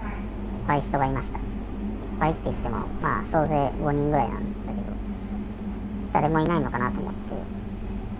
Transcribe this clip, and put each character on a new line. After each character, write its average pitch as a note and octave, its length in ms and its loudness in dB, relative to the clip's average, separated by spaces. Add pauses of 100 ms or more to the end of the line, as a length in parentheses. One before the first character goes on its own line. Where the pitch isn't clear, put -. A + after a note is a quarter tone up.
(680)
ぱ D3 100 4
い C#3 40 2
人 - 160 2
が C#3 80 4
い C3+ 60 4
ま C3 100 0
し - 100 -4
た。 - 60 -4
い - 40 -4
っ - 20 -4 (760)
ぱ D#3 80 6
い D#3+ 40 4
っ - 20 2
て - 120 -6
言 C3 80 0
っ - 20 -4
て - 140 -2
も、 G#2+ 180 -2 (160)
ま B2+ 180 2
あ、 - 40 -4
総 D#3 220 4
勢 C#3+ 320 4
五 D3+ 120 2
人 D3 180 4
ぐ D3+ 80 6
ら B2+ 80 4
い - 40 0
な - 80 -2
ん - 280 -4
だ - 80 -4
け - 80 -2
ど、 - 100 -4 (1200)
誰 E3 160 6
も D#3+ 120 4
い D#3 80 4
な E3+ 100 4
い D3+ 40 4
の C3 100 0
か A#2+ 80 0
な B2 120 2
と G2+ 80 -2
思 - 120 -2
っ - 20 -4
て - 220 -6
い - 20 -4 (840)